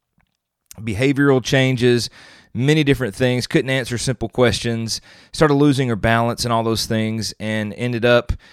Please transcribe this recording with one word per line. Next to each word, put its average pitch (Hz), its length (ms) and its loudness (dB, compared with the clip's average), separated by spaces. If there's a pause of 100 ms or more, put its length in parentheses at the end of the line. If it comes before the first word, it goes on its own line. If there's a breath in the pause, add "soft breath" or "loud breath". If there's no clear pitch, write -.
(800)
behavioral 131 640 2
changes, 123 680 2 (460 loud breath)
many 147 280 2
different 127 320 0
things, 123 320 -2
couldn't 135 240 -2
answer 123 280 -4
simple 123 300 -4
questions, 117 720 -2 (320 soft breath)
started 151 220 2
losing 139 340 2
her 117 80 -2
balance 113 480 0
and 120 80 -2
all 113 120 0
those 113 220 -2
things, 110 520 -4
and 107 360 -6
ended 120 300 -6
up 120 280 2 (200 soft breath)